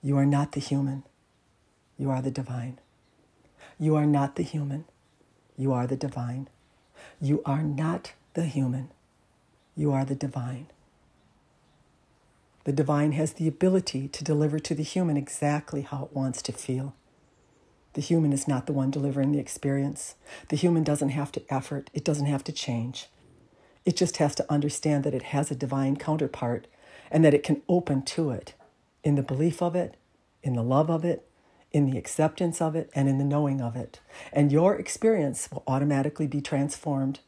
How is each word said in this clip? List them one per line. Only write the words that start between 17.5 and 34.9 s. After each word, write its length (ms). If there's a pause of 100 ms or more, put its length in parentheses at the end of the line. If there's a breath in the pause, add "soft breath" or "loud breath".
The 60
human 320
is 140
not 200
the 60
one 180
delivering 420
the 60
experience. 760 (340 loud breath)
The 80
human 280
doesn't 240
have 240
to 100 (100)
effort. 400
It 120
doesn't 220
have 180
to 80
change. 560 (760 soft breath)
It 120
just 220
has 180
to 160
understand 520
that 100
it 80
has 280
a 60
divine 400
counterpart 680 (440 loud breath)
and 140
that 100
it 80
can 260
open 340
to 280
it 240 (480)
in 120
the 80
belief 400
of 120
it, 220 (460)
in 120
the 80
love 280
of 140
it, 220 (460 soft breath)
in 180
the 80
acceptance 600
of 140
it 200
and 140
in 100
the 60
knowing 360
of 160
it. 240 (320 loud breath)
And 180
your 260
experience 760